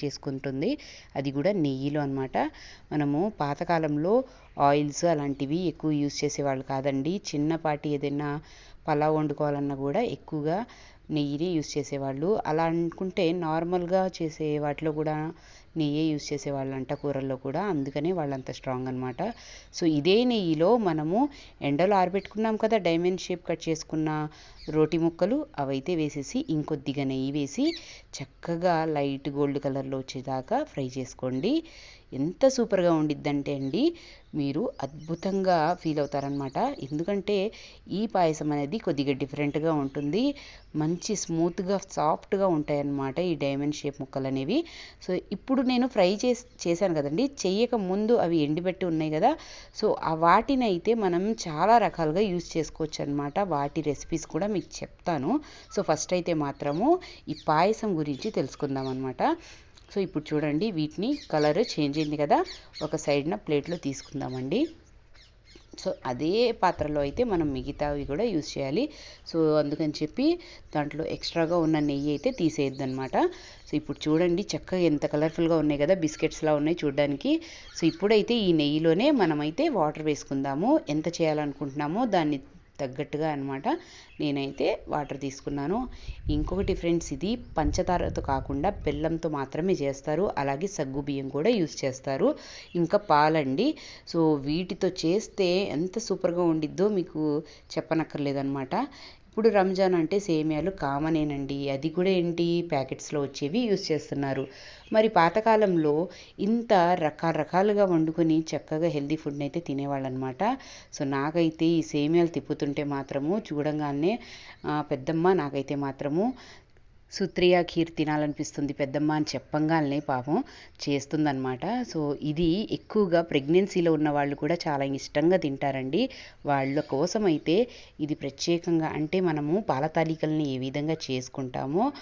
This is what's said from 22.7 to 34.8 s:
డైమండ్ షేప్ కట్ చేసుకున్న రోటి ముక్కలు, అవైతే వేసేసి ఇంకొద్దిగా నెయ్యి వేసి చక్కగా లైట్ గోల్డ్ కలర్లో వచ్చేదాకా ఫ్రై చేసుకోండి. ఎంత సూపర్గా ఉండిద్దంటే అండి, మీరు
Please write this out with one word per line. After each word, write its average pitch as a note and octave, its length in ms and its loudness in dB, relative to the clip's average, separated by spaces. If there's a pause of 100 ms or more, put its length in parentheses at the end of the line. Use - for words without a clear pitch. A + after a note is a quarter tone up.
డైమండ్ F3 440 2
షేప్ F3 260 -6
కట్ E3 220 -4
చేసుకున్న D#3 580 -2 (420)
రోటి D#3 280 4
ముక్కలు, F3+ 480 2 (140)
అవైతే C#3 360 -2
వేసేసి D3+ 540 -2
ఇంకొద్దిగా C#3+ 540 -2
నెయ్యి C3+ 280 -2
వేసి D3 340 -2 (520)
చక్కగా E3+ 680 0
లైట్ C#3+ 440 0
గోల్డ్ C#3+ 300 0
కలర్లో C3+ 380 -4
వచ్చేదాకా C3+ 640 -4
ఫ్రై C3+ 340 -6
చేసుకోండి. C3 640 -2 (500)
ఎంత E3+ 340 2
సూపర్గా G3+ 460 4
ఉండిద్దంటే C#3+ 640 0
అండి, E3 380 0 (420)
మీరు C#3+ 360 -2 (100)